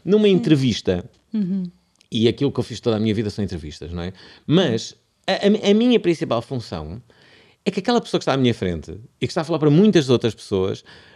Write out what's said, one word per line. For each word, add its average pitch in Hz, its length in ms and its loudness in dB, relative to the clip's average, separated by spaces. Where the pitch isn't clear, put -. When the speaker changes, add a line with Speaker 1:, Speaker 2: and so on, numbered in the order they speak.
Speaker 1:
Numa 208 220 4
Speaker 2:
Sim. 202 80 6
Speaker 1:
entrevista, 131 760 2
Speaker 2:
Uhum. 190 300 -2
Speaker 1:
e 113 160 2
aquilo 135 240 0
que - 80 -4
eu 117 40 -2
fiz 107 160 -12
toda 110 180 -2
a - 20 -2
minha 110 140 0
vida 104 160 -4
são 104 140 -6
entrevistas, 78 500 -10
não 85 100 -8
é? 90 80 -8
Mas 147 500 0
a, 185 80 -2
a, 202 380 2
a - 20 4
minha 233 260 4
principal 139 420 -2
função 104 600 -10
é - 60 -2
que - 80 -8
aquela 233 220 0
pessoa 185 180 -4
que - 40 -8
está 143 100 0
à 135 40 0
minha 123 160 2
frente 85 380 -6
e - 40 -2
que - 60 -6
está - 100 -4
a - 40 -6
falar 160 120 -2
para 151 120 2
muitas 170 400 4
outras 117 260 2
pessoas, 98 480 -4